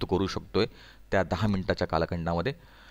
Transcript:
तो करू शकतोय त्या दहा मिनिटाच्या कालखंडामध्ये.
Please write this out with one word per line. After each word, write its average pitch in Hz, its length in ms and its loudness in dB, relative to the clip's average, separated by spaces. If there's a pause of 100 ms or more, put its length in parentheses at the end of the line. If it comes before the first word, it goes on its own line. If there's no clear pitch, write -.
तो - 40 -6
करू 92 220 2
शकतोय - 380 -2 (460)
त्या 95 120 4
दहा 95 240 0
मिनिटाच्या 92 400 0
कालखंडामध्ये. 85 680 0 (380)